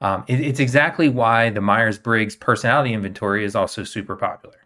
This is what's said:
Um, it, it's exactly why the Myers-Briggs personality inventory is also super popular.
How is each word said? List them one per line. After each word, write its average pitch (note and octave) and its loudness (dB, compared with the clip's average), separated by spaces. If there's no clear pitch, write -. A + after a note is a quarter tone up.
Um, G2 -2
it, B2+ 0
it's C#3+ -2
exactly D3 2
why A#2 2
the G#2 -4
Myers-Briggs G#2+ 0
personality A#2+ 0
inventory G2+ -2
is G2+ -6
also G2 -2
super G2 -8
popular. - -6